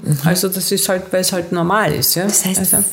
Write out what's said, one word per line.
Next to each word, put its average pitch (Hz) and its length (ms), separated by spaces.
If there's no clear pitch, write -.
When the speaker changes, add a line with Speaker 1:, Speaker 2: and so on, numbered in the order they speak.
Speaker 1:
Also 185 240
das 190 240
ist 196 180
halt, 185 200
weil 185 120
es - 100
halt 175 200
normal 175 420
ist, - 220
ja. 175 80
Speaker 2:
Das 208 200
heißt, 190 140
Speaker 1:
Also 190 200